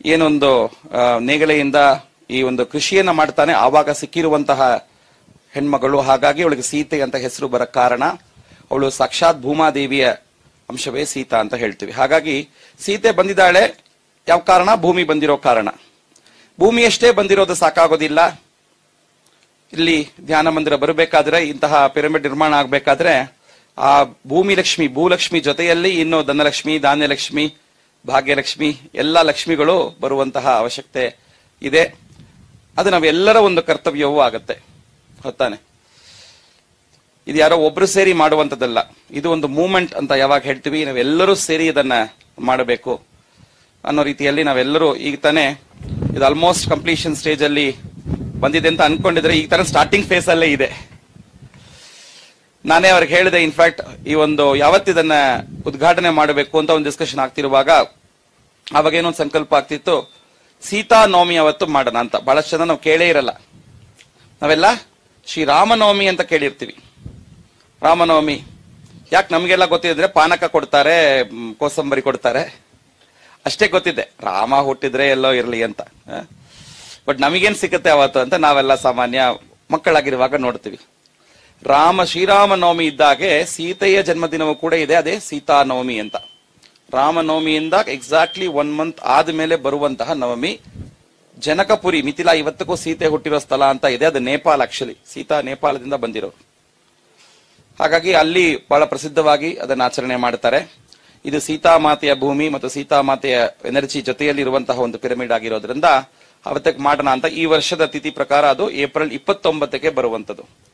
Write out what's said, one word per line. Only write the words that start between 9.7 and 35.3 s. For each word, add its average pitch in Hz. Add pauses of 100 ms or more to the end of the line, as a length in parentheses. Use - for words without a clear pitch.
ಅಂಶವೇ 127
ಸೀತಾ 131
ಅಂತ 107
ಹೇಳ್ತೀವಿ. 110
ಹಾಗಾಗಿ 143 (300)
ಸೀತೆ 208
ಬಂದಿದ್ದಾಳೆ, 185 (420)
ಯಾವ 170
ಕಾರಣ? 185
ಭೂಮಿ 175
ಬಂದಿರೋ 151
ಕಾರಣ. 113 (880)
ಭೂಮಿ 233
ಅಷ್ಟೇ 233
ಬಂದಿರೋದು 196
ಸಾಕಾಗೋದಿಲ್ಲ. 156 (1300)
ಇಲ್ಲಿ 160 (120)
ಧ್ಯಾನ 156
ಮಂದಿರ 156
ಬರಬೇಕಾದ್ರೆ, 156
ಇಂತಹ 143
ಪಿರಮಿಡ್ 151
ನಿರ್ಮಾಣ 151
ಆಗ್ಬೇಕಾದ್ರೆ, 139 (420)
ಆ 143
ಭೂಮಿ 165
ಲಕ್ಷ್ಮಿ, 165
ಭೂಲಕ್ಷ್ಮಿ 170
ಜೊತೆಯಲ್ಲಿ 170
ಇನ್ನು 160
ಧನಲಕ್ಷ್ಮಿ, 147
ಧಾನ್ಯಲಕ್ಷ್ಮಿ, 147 (520)
ಭಾಗ್ಯಲಕ್ಷ್ಮಿ, 135 (160)
ಎಲ್ಲ 160
ಲಕ್ಷ್ಮಿಗಳು 156
ಬರುವಂತಹ 135
ಅವಶ್ಯಕತೆ 120 (440)
ಇದೆ. 156 (840)
ಅದು 180
ನಾವೆಲ್ಲರ 175
ಒಂದು 190
ಕರ್ತವ್ಯವೂ 147
ಆಗತ್ತೆ, 113 (680)
ಹೊತ್ತಾನೆ? 120 (1700)